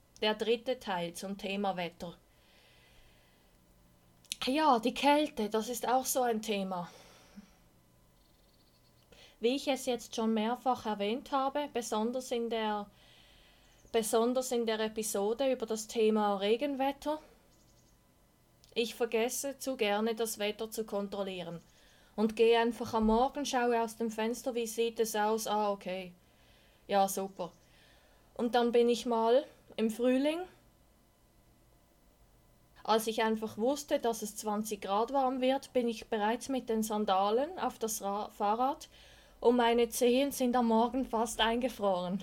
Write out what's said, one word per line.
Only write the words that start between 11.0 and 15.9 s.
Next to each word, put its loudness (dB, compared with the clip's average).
habe, -2
besonders -4
in -2
der, -2
besonders 2
in 0
der 0
Episode 0
über -2
das -6
Thema 2